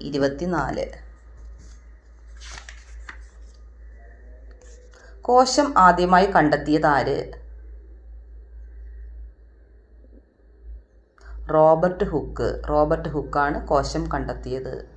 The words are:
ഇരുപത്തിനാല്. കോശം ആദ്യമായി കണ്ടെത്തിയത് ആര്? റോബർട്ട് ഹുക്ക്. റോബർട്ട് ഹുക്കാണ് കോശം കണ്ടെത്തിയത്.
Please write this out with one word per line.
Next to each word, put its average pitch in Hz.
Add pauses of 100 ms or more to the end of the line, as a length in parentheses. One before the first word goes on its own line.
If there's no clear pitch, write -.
ഇരുപത്തിനാല്. 143 (4000)
കോശം 254 (180)
ആദ്യമായി 180
കണ്ടെത്തിയത് 151
ആര്? 135 (4000)
റോബർട്ട് 165
ഹുക്ക്. 127 (240)
റോബർട്ട് 151
ഹുക്കാണ് 143 (140)
കോശം 156
കണ്ടെത്തിയത്. 131 (220)